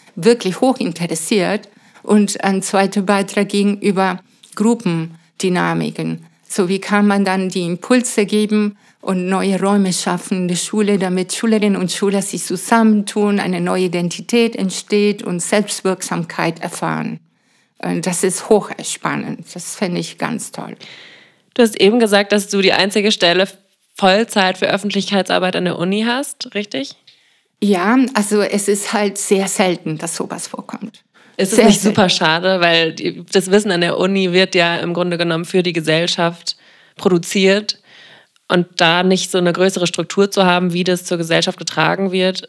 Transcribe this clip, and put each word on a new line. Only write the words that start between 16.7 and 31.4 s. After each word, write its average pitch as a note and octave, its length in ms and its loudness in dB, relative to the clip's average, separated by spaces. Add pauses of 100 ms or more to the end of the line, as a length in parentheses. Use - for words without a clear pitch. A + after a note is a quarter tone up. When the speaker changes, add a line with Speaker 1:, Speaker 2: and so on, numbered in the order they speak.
Speaker 1:
Und F3 280 -4
das F3+ 180 -2
ist F#3+ 260 -2
hochspannend. - 1040 -2
Das - 220 -12
fände F3+ 240 -4
ich - 180 -10
ganz - 340 -8
toll. - 240 -14 (800)
Speaker 2:
Du B3 100 4
hast G#3+ 160 0
eben G#3+ 200 6
gesagt, G3+ 320 2
dass G3+ 180 0
du G3 120 0
die F#3+ 120 4
einzige G3+ 380 0
Stelle F3+ 360 2 (480)
Vollzeit F#3+ 640 2
für - 100 -2
Öffentlichkeitsarbeit F#3+ 880 0
an F3+ 100 0
der E3+ 140 -2
Uni G3 240 0
hast, B3 500 -6
richtig? A#3 420 -8 (640)
Speaker 1:
Ja, G3+ 360 2 (160)
also G#3 280 0
es G3+ 260 -2
ist G3+ 260 -2
halt G3+ 240 -2
sehr F#3+ 300 0
selten, F3 500 -2
dass E3 180 -8
sowas - 320 -8
vorkommt. - 560 -14 (340)
Speaker 2:
Ist F#3+ 140 0